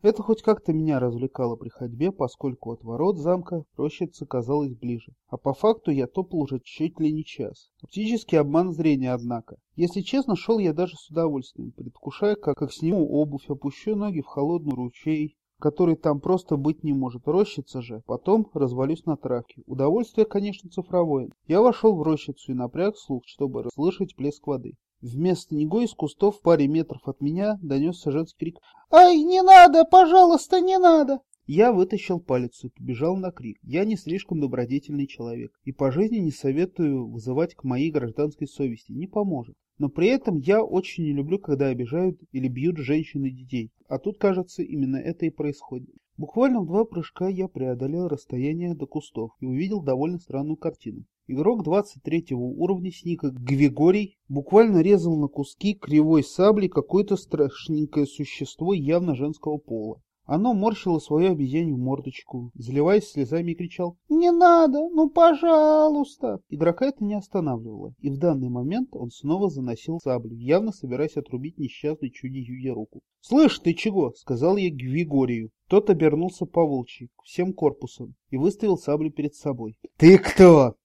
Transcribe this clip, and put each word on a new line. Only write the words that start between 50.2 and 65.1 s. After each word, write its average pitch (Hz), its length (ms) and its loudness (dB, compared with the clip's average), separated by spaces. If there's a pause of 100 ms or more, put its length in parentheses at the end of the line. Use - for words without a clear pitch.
картину. - 480 -10 (220)
Игрок 160 380 -2
двадцать 185 400 -4
третьего 151 380 -4
уровня 175 500 -4
с - 140 -20
ником 165 260 -4
Гвигорий 143 840 2 (100)
буквально 180 540 4
резал 170 340 2
на 147 120 -2
куски 165 460 -4
кривой 151 480 2
саблей 196 460 2
какое-то 196 480 0
страшненькое 151 880 -2
существо 147 680 -8
явно 165 420 0
женского 151 420 -6
пола. 110 440 -10 (240)
Оно 208 280 0
морщило 190 460 0
свою 170 320 0
обезьянью 147 460 -2
мордочку, 127 800 -8
заливаясь 147 540 0
слезами, 156 420 -4
и 165 40 -6
кричал: 175 420 -8 (120)
«Не 339 220 2
надо, 339 480 6 (100)
ну 311 200 2
пожалуйста!» 302 1300 4 (100)